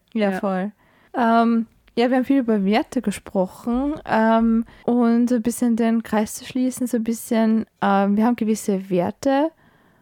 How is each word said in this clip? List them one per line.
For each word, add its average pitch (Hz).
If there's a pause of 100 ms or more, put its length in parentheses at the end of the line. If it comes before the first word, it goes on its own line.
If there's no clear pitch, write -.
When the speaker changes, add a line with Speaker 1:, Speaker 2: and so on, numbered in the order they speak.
(140)
Speaker 1:
Ja, 208
Speaker 2:
Ja. 185
Speaker 1:
voll. 190 (420)
Ähm, 226 (300)
ja, 240
wir 254
haben 254
viel 277
über 220
Werte 226
gesprochen, 233 (100)
ähm, 226 (180)
und 240
ein 247
bisschen 233
den 226
Kreis 214
zu -
schließen, 254
so 247
ein 226
bisschen, 226 (160)
ähm, 196
wir 214
haben 240
gewisse 208
Werte, 269 (500)